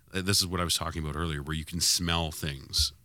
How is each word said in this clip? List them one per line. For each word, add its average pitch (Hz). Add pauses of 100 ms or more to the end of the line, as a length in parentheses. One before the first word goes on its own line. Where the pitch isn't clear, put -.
(140)
Uh, 95
this 98
is 98
what 87
I 87
was 82
talking 82
about 73
earlier, 78
where 78
you 80
can 85
smell 85
things 73 (120)